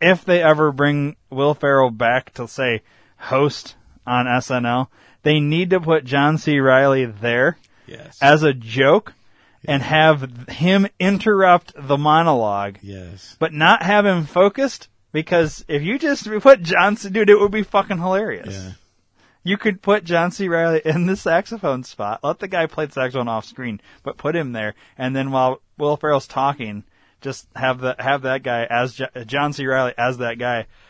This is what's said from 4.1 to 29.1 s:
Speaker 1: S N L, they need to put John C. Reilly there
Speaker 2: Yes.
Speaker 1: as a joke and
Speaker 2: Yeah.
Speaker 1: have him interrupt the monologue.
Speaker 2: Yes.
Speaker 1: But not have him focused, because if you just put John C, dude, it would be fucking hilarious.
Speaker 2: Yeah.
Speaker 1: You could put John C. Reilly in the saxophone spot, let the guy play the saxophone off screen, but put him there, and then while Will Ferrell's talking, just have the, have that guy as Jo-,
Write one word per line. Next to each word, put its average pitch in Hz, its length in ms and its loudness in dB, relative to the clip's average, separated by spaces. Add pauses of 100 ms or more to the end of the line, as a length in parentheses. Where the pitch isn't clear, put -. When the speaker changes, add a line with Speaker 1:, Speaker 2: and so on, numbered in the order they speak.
Speaker 1:
S 123 220 -2
N 123 160 -2
L, 123 240 -2 (320)
they 156 180 2
need 165 300 -2
to 185 100 2
put 156 240 0
John 143 340 0
C. 147 220 0
Reilly 135 460 4
there 120 500 -2 (300)
Speaker 2:
Yes. - 340 -20
Speaker 1:
as 147 240 6
a 147 100 4
joke 131 580 2 (540)
and 143 160 -2
Speaker 2:
Yeah. - 60 -10
Speaker 1:
have 143 600 2
him 190 380 2 (140)
interrupt 190 760 2
the 143 220 -2
monologue. 120 840 0
Speaker 2:
Yes. 95 580 -18
Speaker 1:
But 160 120 -2
not 160 300 4
have 202 240 2
him 180 180 0
focused, 196 640 0 (240)
because 160 540 -2
if 147 160 -4
you 208 160 -4
just 285 300 -4 (120)
put 269 220 8
John 185 340 2
C, 202 140 -10
dude, 202 200 2
it 208 100 8
would 202 100 2
be 214 140 -2
fucking 196 340 -2
hilarious. 175 560 -4
Speaker 2:
Yeah. 95 160 -12 (720)
Speaker 1:
You 190 140 -2
could 196 260 -4
put 202 220 0
John 170 280 0
C. 196 160 -6
Reilly 165 360 0
in 165 220 0
the 190 100 -2
saxophone 170 680 -2
spot, 107 380 -8
let 147 180 -4
the 196 80 -10
guy 175 180 -2
play 156 200 -8
the 139 60 -16
saxophone 127 360 -4
off 110 180 -6
screen, 120 340 -12 (240)
but 139 120 -10
put 151 200 -6
him 143 160 -6
there, 107 220 -8 (240)
and 131 160 -6
then 135 180 -4
while 131 280 0 (180)
Will 147 180 -2
Ferrell's 147 320 -2
talking, 127 560 -6 (360)
just - 260 -12 (100)
have 127 240 -2
the, 127 180 -4
have 135 240 -2
that 131 200 -4
guy 120 260 -4
as 120 260 -2
Jo-, 131 120 -8 (180)